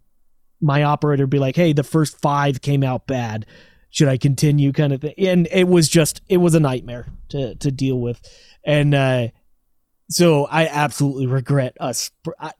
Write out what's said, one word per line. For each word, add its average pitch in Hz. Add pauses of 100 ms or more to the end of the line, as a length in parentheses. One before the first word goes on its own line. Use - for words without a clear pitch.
(600)
my 147
operator 147
would 135
be 139
like, 135
"Hey, 170
the 143
first -
five 143
came 139
out 127
bad. 113 (440)
Should 151
I 131
continue?" 143
kind 143
of 131
thing. -
And 180
it 185
was 175
just, -
it 185
was 175
a 160
nightmare 123 (220)
to, 131
to -
deal 131
with. 120 (420)
And, 147
uh, 131 (800)
so 165
I 160
absolutely 139
regret 131
us. - (280)
I, 156